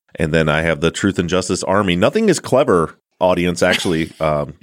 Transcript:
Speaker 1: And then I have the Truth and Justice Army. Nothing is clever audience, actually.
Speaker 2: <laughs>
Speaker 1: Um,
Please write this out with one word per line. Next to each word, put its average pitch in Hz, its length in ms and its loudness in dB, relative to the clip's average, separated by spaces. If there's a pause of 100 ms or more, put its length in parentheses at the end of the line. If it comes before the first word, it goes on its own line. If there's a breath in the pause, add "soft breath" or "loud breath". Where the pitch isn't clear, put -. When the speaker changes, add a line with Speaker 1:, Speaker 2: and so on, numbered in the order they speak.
(140)
Speaker 1:
And 78 180 -2
then 80 160 2
I 78 140 2
have 82 180 -2
the 82 100 0
Truth - 280 -2
and 87 100 -2
Justice 90 360 -2
Army. 95 300 0
Nothing 151 360 0
is 156 100 0
clever 98 560 0 (240)
audience, 90 420 0
actually. 87 540 0
Speaker 2:
<laughs> - 40 -10
Speaker 1:
Um, 76 420 -2